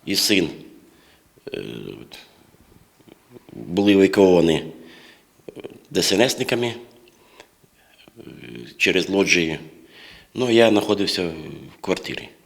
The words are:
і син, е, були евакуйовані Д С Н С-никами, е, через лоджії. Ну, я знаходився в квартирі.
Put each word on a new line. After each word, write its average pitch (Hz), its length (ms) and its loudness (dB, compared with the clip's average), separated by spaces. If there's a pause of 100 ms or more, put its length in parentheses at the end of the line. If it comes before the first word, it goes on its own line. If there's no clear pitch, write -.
і 190 100 -6
син, 185 340 0 (1040)
е, 50 40 -10 (1900)
були 98 400 0
евакуйовані 92 680 4 (1300)
Д 92 120 0
С 98 120 0
Н 95 60 2
С-никами, 123 460 0
е, - 1600 -18 (540)
через 87 340 0
лоджії. 87 480 0 (760)
Ну, 123 160 -2
я 113 180 6
знаходився 101 540 0 (560)
в - 20 -20
квартирі. - 480 -8 (180)